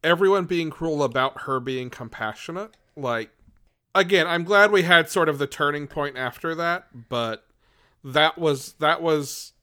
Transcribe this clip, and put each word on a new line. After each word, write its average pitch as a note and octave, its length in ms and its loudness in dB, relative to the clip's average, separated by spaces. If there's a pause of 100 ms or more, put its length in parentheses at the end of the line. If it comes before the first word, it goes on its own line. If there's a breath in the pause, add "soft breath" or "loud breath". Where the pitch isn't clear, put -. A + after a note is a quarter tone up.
Everyone F#3 420 2
being E3+ 240 -4
cruel D3+ 340 -4
about C3 400 -2
her C3 180 -4
being B2+ 280 -8
compassionate. B2 880 -10 (180)
Like, A#2+ 360 -6 (640)
again, F#3 320 4
I'm E3+ 180 -2
glad G3+ 260 6
we G3 120 4
had E3+ 260 6
sort E3 220 2
of C#3+ 80 -4
the C#3 80 -2
turning D3 400 -2
point C#3+ 320 -6
after B2+ 380 -6
that, E3+ 520 -6
but A#2 380 -4 (560)
that D3+ 340 2
was, D3+ 440 -2
that D#3+ 200 2
was D#3 640 -4